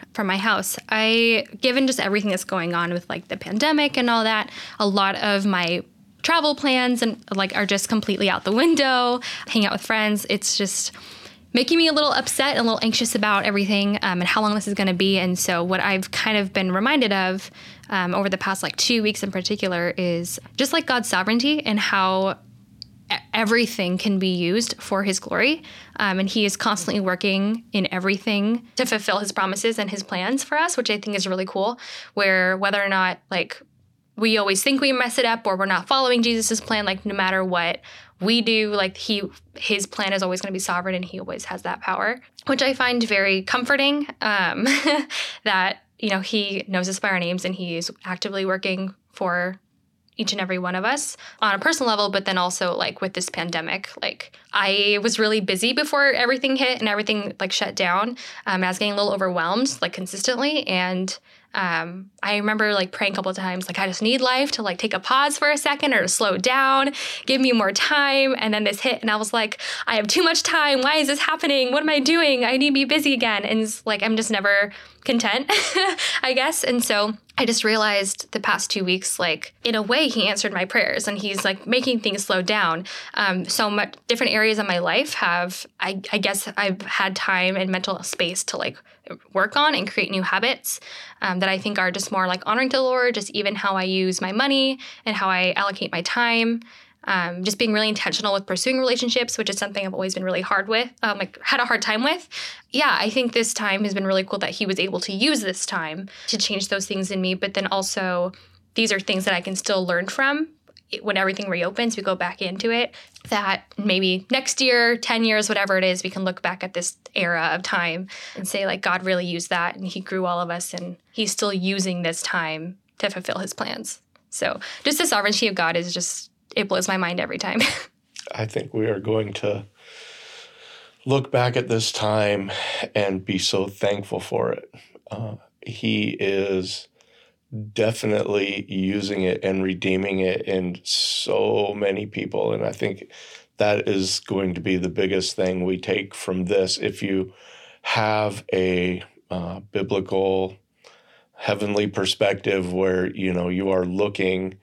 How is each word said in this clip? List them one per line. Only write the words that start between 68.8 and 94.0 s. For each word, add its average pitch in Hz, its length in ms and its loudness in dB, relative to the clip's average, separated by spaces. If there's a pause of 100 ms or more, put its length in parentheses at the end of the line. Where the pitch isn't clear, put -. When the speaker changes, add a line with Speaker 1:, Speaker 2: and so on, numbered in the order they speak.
Speaker 1:
hit 254 220 0
and 220 80 2
I 214 60 4
was 214 160 -2
like, 214 280 0 (260)
"I 233 100 2
have 208 100 2
too 330 160 4
much 330 200 4
time. 294 380 4
Why 294 160 4
is 302 120 4
this 285 120 0
happening? 277 520 2
What 302 100 2
am 311 80 2
I 294 100 4
doing? 277 440 4
I 247 120 2
need 285 140 4
to 269 40 2
be 269 100 4
busy 285 280 2
again." 226 320 0
And 220 160 0
it's 214 240 -6
like, 202 180 0
I'm 220 140 2
just 220 140 -2
never 202 420 2 (320)
content, 240 460 0 (400)
<laughs> - 320 -2
I 262 100 0
guess. 262 320 0
And 247 180 2
so 214 320 0 (220)
I 262 80 2
just 226 200 0
realized 214 640 0
the 220 100 -4
past 202 300 0
two 190 140 0
weeks, 185 340 -2
like, 165 340 -2 (120)
in 233 100 2
a 214 80 0
way, 254 260 2
he 214 200 0
answered 202 240 0
my 185 120 -2
prayers 208 440 0
and 202 100 -4
he's, 196 260 -4
like, 196 220 -2
making 247 340 0
things 202 240 -2
slow 185 160 2
down. 185 460 0 (280)
Um, 185 300 0
so 214 240 0
much 202 260 -2 (120)
different 233 260 0
areas 214 260 2
of 202 80 -2
my 180 120 0
life 185 360 0
have, 175 520 -2 (140)
I, 190 200 -4 (120)
I 208 60 0
guess 196 380 -2
I've 196 260 0
had 190 340 -2
time 185 400 2
and 190 120 0
mental 185 360 -2
space 180 400 -2
to, - 120 -6
like, - 200 -4 (560)
work 196 240 0
on 294 180 4
and 190 160 -2
create - 200 -2
new 190 120 0
habits, 202 560 -2 (420)
um, 185 200 -2
that 190 80 2
I 190 100 0
think 202 200 -2
are 185 120 2
just 196 220 -6
more, 190 140 2
like, 185 200 -2
honoring 247 240 2
to 277 60 0
the 269 60 2
Lord, 247 320 2
just 202 160 -4
even 208 240 -2
how 196 220 0
I 185 80 0
use 190 360 0